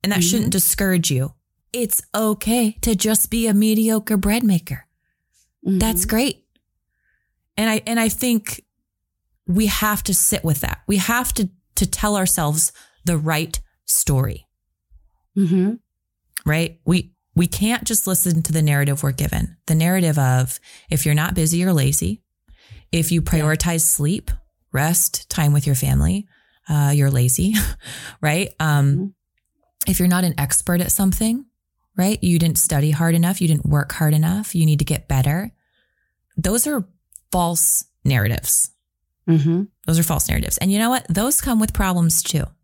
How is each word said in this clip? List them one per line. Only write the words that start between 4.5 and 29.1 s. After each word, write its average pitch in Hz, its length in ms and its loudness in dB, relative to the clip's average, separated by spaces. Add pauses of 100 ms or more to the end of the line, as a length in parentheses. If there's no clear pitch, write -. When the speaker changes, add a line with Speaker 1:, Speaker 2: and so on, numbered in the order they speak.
Speaker 2:
Mm-hmm. 190 120 0
Speaker 1:
That's 202 280 0
great. 233 380 -2 (1120)
And 220 140 0
I, 220 180 0
and 233 120 -2
I 226 100 2
think - 560 -2 (840)
we 208 200 2
have 208 360 -2
to 196 100 -2
sit - 300 0
with 160 180 0
that. - 260 -6
We 202 100 0
have 233 380 -2
to, 196 140 -2 (260)
to 202 100 2
tell 208 320 -2
ourselves 160 560 0 (320)
the 170 120 2
right 156 400 -2 (280)
story. - 640 -2 (880)
Speaker 2:
Mm-hmm. 190 380 2 (680)
Speaker 1:
Right? 160 420 -2
We, 175 280 0 (220)
we 170 100 4
can't 220 380 -2
just - 240 -2
listen 175 360 0
to - 80 -4
the 160 120 2
narrative 143 400 0
we're 139 80 0
given. - 460 -4 (100)
The 160 80 2
narrative 165 420 2
of, 127 420 2 (300)
if 156 160 -2
you're 147 80 2
not 165 220 0
busy, 165 240 0
you're 185 140 2
lazy. 143 500 0 (680)
If 165 200 0
you 165 120 2
Speaker 2:
Yeah. - 80 -2
Speaker 1:
prioritize 156 500 0
sleep, - 500 -2 (400)
rest, - 580 -2
time 147 240 0
with 143 140 0
your 143 80 2
family, 151 500 0 (460)
uh, 143 240 2
you're 139 160 2
lazy, 131 420 0 (340)
<laughs> - 340 -16
right? 156 280 -2 (100)
Um, 143 360 2
Speaker 2:
Mm-hmm. 185 100 -2 (840)